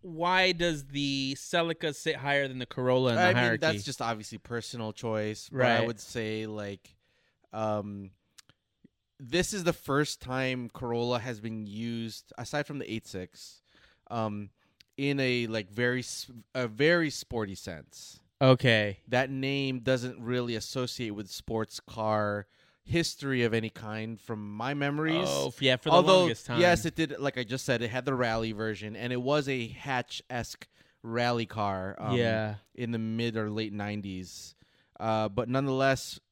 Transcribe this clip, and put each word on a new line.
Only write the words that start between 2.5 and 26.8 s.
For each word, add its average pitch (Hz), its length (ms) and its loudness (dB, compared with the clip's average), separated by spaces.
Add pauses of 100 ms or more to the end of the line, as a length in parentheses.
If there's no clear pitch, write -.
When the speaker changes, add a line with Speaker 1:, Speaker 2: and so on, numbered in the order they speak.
Speaker 1:
the 123 80 -4
Corolla 127 440 4
in 117 60 4
the 175 60 6
Speaker 2:
I 180 60 8
mean, 180 80 6
Speaker 1:
hierarchy? 120 240 4
Speaker 2:
that's 104 240 2
just 135 160 -8
obviously 113 380 -4
personal 117 540 -6
choice, 107 600 -4
but 131 140 2
I 117 120 6
Speaker 1:
Right. 113 80 2
Speaker 2:
would 113 140 -6
say, 110 460 -4
like, 104 480 -8 (580)
um, 104 580 -2 (1080)
this 135 320 -2
is 190 120 -4
the 165 80 4
first - 480 -2
time 127 520 -4
Corolla 120 460 -2
has 113 220 -6
been 110 260 -8
used, 113 720 -8
aside 147 280 -4
from 147 120 -8
the - 140 -8
eight 113 140 -6
six, - 560 -12 (480)
um, 104 400 -4 (460)
in 139 240 0
a, 123 280 2
like, 107 220 -2
very 123 300 2
s-, - 300 -10 (240)
a 127 140 -2
very 151 420 4
sporty 107 440 -6
sense. - 680 -14 (200)
Speaker 1:
Okay. 117 580 6 (100)
Speaker 2:
That 131 220 2
name 135 500 -2
doesn't 123 400 0
really 120 340 -2
associate 120 560 -4
with 101 180 -8
sports - 520 -6
car 107 680 -2 (380)
history 139 580 0
of 113 100 4
any 113 160 0
kind 110 520 -8
from 104 360 -8
my 123 180 -2
memories. 147 540 0
Speaker 1:
Oh, 139 200 0
f-, - 120 -8
yeah, 127 160 4
for 156 140 -2
the 165 60 10
Speaker 2:
Although, 185 240 10
Speaker 1:
longest 165 260 0
time. 120 140 2
Speaker 2:
yes, 175 260 6